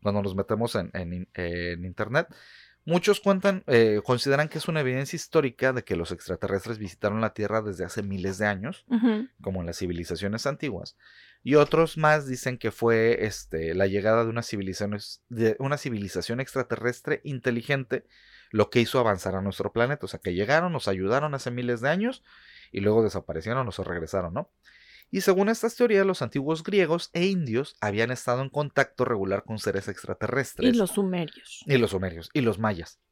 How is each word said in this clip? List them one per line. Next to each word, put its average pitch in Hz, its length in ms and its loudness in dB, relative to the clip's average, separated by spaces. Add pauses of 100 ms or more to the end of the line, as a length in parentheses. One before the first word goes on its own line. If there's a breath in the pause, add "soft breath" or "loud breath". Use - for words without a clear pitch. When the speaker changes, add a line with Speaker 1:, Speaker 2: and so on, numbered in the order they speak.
Speaker 1:
cuando 104 200 0
nos 98 120 -2
metemos 107 420 0
en, 92 180 -2
en 87 180 -4
in-, 90 220 -8
en 87 500 -4
internet. 107 420 -2 (600 loud breath)
Muchos 180 340 2
cuentan, 196 460 2
eh, 113 380 6
consideran 139 440 2
que 156 100 -8
es - 100 -8
una 156 120 0
evidencia 135 360 -2
histórica 131 560 0
de 123 120 -4
que 95 120 -2
los 85 160 -4
extraterrestres 95 680 -4
visitaron 104 440 -2
la 107 100 0
Tierra 107 300 -2
desde 92 220 -4
hace 95 180 -6
miles 95 360 -4
de 104 80 2
años, 104 420 -4
Speaker 2:
Ujú. 226 400 2 (120)
Speaker 1:
como 95 200 -4
en 87 60 -6
las 85 120 -8
civilizaciones 90 680 -4
antiguas. 139 500 -6 (460 soft breath)
Y 131 140 4
otros 156 420 4
más 151 280 4
dicen 127 320 -4
que 110 120 -2
fue, 113 560 4
este, 82 480 -4
la 95 120 4
llegada 104 380 2
de 113 60 -2
una 117 120 -4
civilización 101 520 -4
ex-, - 360 -12
de 110 300 2
una 139 180 -2
civilización 107 640 -4
extraterrestre 123 840 -4
inteligente 131 800 -2 (460 soft breath)
lo 104 200 4
que 123 100 6
hizo 117 180 4
avanzar 101 360 2
a 95 80 -2
nuestro 98 300 -2
planeta. 123 320 0
O 98 40 -8
sea, - 120 -10
que 90 140 -4
llegaron, 147 380 2
nos 143 140 -4
ayudaron 107 480 0
hace 131 160 -6
miles 120 300 -2
de 127 80 0
años 208 340 -2 (480 loud breath)
y - 100 -4
luego 107 220 6
desaparecieron 101 640 -2
o 90 60 -6
se 98 120 -6
regresaron, 87 500 -4
¿no? 143 160 -8 (600 soft breath)
Y 190 100 -2
según 196 300 4
estas 226 260 -2
teorías, 208 300 4
los 185 160 0
antiguos 147 420 -2
griegos 170 480 2
e 175 140 0
indios 151 540 0
habían 107 300 0
estado 123 320 -2
en 135 60 -6
contacto 139 560 0
regular 98 400 0
con 110 140 -8
seres 98 280 -2
extraterrestres. 127 880 -2
Speaker 2:
Y - 40 2
los 190 140 0
sumerios. 185 760 -4
Speaker 1:
Y 139 100 4
los 117 140 4
sumerios, 90 420 -4
y 151 80 2
los 113 180 2
mayas. 104 420 -4 (120)